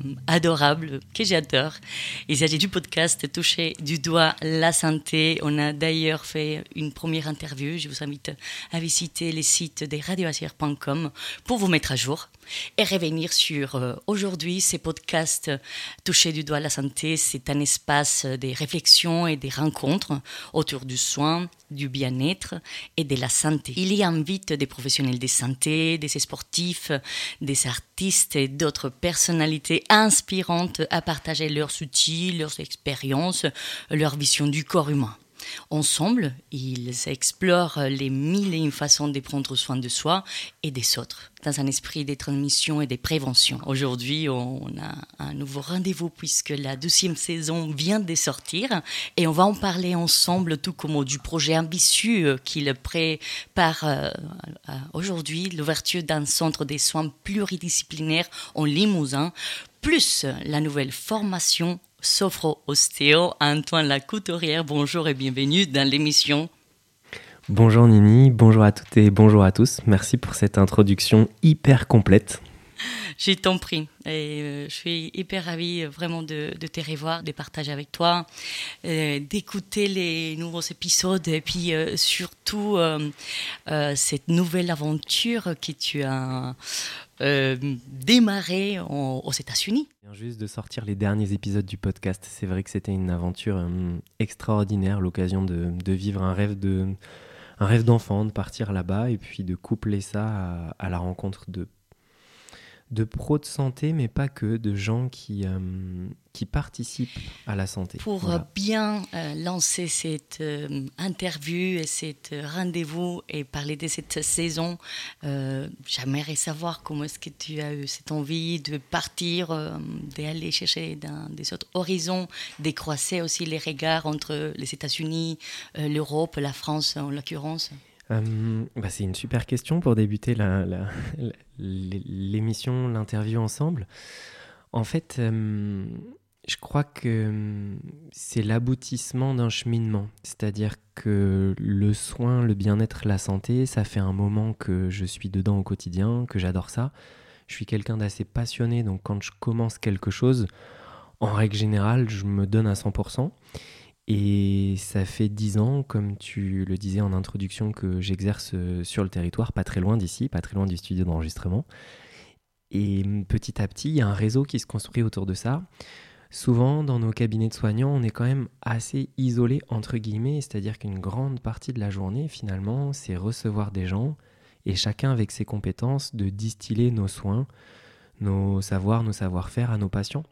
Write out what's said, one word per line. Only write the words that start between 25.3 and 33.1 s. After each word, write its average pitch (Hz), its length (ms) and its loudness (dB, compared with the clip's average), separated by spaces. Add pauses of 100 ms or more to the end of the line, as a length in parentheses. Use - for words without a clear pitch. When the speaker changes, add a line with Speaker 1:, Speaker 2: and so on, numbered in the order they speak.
Speaker 1:
des 151 120 -6
sportifs, - 840 -4 (480)
des 135 280 -2
artistes - 680 0
et 135 140 2
d'autres 143 400 -2
personnalités 160 1000 0
inspirantes 185 1000 2
à 165 120 0
partager 156 460 -2
leurs 147 340 -4
outils, 165 520 0
leurs 156 260 -4
expériences, 147 840 -2 (440)